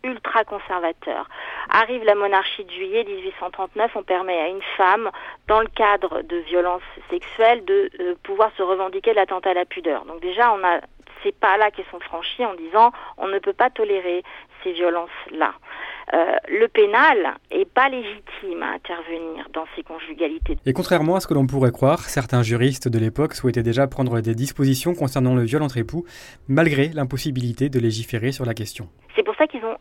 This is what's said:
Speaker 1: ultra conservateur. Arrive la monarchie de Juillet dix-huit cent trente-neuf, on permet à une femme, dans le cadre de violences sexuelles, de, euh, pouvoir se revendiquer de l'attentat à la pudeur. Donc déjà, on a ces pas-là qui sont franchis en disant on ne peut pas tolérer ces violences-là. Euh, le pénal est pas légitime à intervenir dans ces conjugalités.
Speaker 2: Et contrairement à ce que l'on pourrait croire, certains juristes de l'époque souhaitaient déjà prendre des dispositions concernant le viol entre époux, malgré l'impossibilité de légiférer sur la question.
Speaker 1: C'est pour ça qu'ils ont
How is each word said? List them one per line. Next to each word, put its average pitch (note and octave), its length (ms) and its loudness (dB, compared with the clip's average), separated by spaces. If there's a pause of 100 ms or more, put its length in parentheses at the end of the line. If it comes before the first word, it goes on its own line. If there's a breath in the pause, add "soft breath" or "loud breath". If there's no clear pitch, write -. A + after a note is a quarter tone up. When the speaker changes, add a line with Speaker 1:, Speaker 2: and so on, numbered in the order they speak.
Speaker 1:
ultra A#3 400 -2
conservateur. - 840 -6 (420 loud breath)
Arrive A3+ 340 2
la G#3 100 8
monarchie G3 500 0
de F3+ 60 -18
Juillet F#3+ 320 -2
dix-huit F#3+ 380 -6
cent F3+ 100 -6
trente-neuf, G#3+ 460 -2
on G3 80 -6
permet F#3 340 0
à D#3+ 100 0
une F#3+ 140 -6 (140)
femme, G#3+ 340 4 (380 loud breath)
dans G#3+ 120 6
le A3 60 0
cadre G3+ 560 2
de E3 140 -6
violences F3 460 0 (280)
sexuelles, A3+ 540 2
de, F#3+ 260 2 (100)
euh, F3+ 220 -2
pouvoir G#3+ 340 2
se G3+ 60 -2
revendiquer F#3+ 480 0
de A3 60 4
l'attentat F#3+ 340 0
à F3+ 40 2
la F3+ 100 0
pudeur. E3+ 400 -4
Donc E3 160 -16
déjà, G3+ 320 2
on G3 100 0
a F3 180 2 (440)
ces G3+ 80 0
pas-là G#3 400 2
qui F#3+ 180 -12
sont F3+ 80 -14
franchis E3+ 460 -8
en G3+ 100 -4
disant F#3 380 4 (240 loud breath)
on - 100 -6
ne G3 140 0
peut G3+ 120 -2
pas B3+ 180 2
tolérer F3+ 520 -2 (400 loud breath)
ces F#3 80 -4
violences-là. E3+ 800 -2 (600 loud breath)
Euh, E3 220 4 (120)
le G#3+ 200 4
pénal G#3+ 680 4 (140)
est - 180 0
pas C4 200 2
légitime G3+ 720 -8
à F3+ 120 -4
intervenir E3 800 -10
dans D#3+ 120 -6 (100)
ces D#3+ 80 -12
conjugalités. D#3+ 800 -6
Speaker 2:
Et C3+ 80 2
contrairement E3+ 440 0
à F#3+ 40 0
ce - 60 -10
que E3 80 -2
l'on C3+ 120 2
pourrait C3 260 2
croire, C#3+ 280 2
certains B2 440 0
juristes A#2+ 420 0
de A2+ 120 0
l'époque A2+ 360 0
souhaitaient A#2+ 300 0
déjà A#2+ 240 2
prendre A#2+ 320 -2
des A2 160 0
dispositions C3+ 580 0
concernant C3 400 0
le B2+ 80 4
viol C3+ 200 0
entre C#3 140 -2
époux, C#3+ 280 -4 (440 loud breath)
malgré D3 460 4
l'impossibilité C3 760 -2
de C3 120 0
légiférer A2+ 500 -2
sur C3+ 140 -6
la A2+ 100 -2
question. G#2 340 -10 (280)
Speaker 1:
C'est G#3+ 80 2
pour G3+ 100 -4
ça D#4 140 2
qu'ils A3+ 160 -8
ont A3+ 160 -6